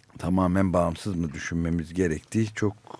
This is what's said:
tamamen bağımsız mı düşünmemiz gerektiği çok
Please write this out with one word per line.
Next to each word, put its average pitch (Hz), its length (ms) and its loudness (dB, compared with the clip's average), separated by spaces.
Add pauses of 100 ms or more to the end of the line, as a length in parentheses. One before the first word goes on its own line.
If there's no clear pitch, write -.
(180)
tamamen 92 540 2
bağımsız 87 440 0
mı 82 160 -2
düşünmemiz 82 640 -2
gerektiği 92 600 0
çok 104 220 0 (240)